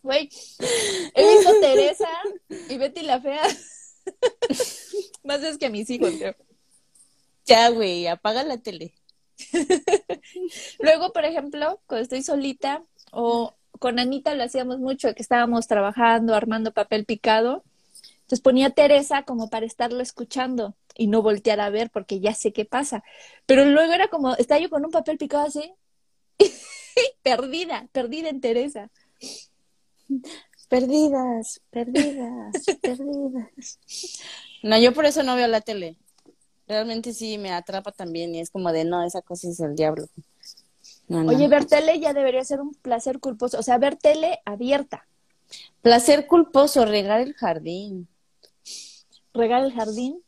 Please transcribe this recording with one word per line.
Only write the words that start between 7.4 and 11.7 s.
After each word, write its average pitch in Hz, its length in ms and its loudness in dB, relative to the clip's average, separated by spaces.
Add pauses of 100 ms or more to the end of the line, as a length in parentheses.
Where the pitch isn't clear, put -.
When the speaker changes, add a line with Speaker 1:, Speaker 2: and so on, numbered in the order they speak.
Speaker 2:
Ya, 233 220 8
güey, 185 360 -2
apaga 214 380 -4
la 269 160 -6
tele. 170 340 -14 (460)
Speaker 1:
<laughs> - 120 -16 (1300)
Luego, 320 320 2
por 320 140 -2
ejemplo, 302 640 -6